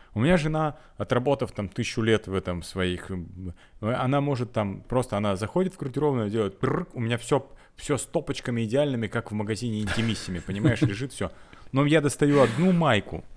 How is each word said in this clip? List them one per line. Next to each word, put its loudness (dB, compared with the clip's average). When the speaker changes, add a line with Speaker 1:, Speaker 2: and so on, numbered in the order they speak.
Speaker 1:
У 0
меня 6
жена, 0
отработав 0
там -6
тысячу -4
лет 4
в -4
этом -2
своих, -4
м, -10
она 0
может -2
там, -2
просто -2
она 0
заходит -2
в -20
гардеробную, -2
делает -2
прррк, -2
у -6
меня 0
все, 0
все -2
стопочками -4
идеальными, 0
как -4
в -6
магазине -2
"Интимиссими", -2
понимаешь, 0
Speaker 2:
<laughs> 4
Speaker 1:
лежит -2
все. -4
Но 4
я 6
достаю 4
одну 4
майку 2